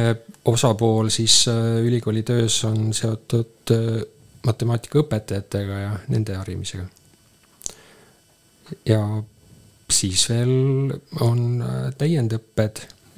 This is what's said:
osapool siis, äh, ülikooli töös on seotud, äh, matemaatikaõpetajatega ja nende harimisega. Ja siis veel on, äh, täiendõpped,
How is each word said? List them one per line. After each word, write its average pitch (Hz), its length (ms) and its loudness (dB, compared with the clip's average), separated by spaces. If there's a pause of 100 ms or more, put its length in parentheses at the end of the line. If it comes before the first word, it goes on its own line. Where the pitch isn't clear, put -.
(460)
osapool 113 680 2
siis, - 340 4
äh, 113 380 2
ülikooli 113 380 0
töös 117 420 0
on 110 280 0
seotud, - 760 -2
äh, 113 300 0 (460)
matemaatikaõpetajatega 107 1400 -2
ja 104 100 -4 (140)
nende 110 280 -2
harimisega. 92 500 -8 (2000)
Ja 110 160 4 (880)
siis 95 400 0
veel 131 640 2 (280)
on, 120 400 0
äh, 127 360 -4
täiendõpped, 113 840 -2 (360)